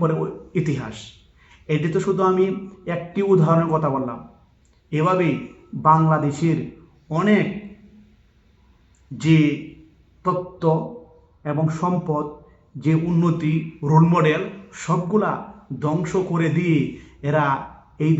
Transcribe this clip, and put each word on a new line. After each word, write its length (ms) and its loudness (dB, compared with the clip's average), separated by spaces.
পরে 200 0
ওই 80 -4
ইতিহাস। 360 -4
এটি 260 -2
তো 120 0
শুধু 240 0
আমি 140 2
একটি 260 -6
উদাহরণের 420 4
কথা 200 0
বললাম। 240 -4
এভাবেই 420 2
বাংলাদেশের 720 2
অনেক 360 2
যে 280 4
তত্ত্ব 400 -4
এবং 200 0
সম্পদ, 440 -2
যে 80 2
উন্নতি, 460 0
রোল 140 8
মডেল, 280 2
সবগুলা 480 0
ধ্বংস 280 -2
করে 180 0
দিয়ে 200 2
এরা 160 2
এই 160 4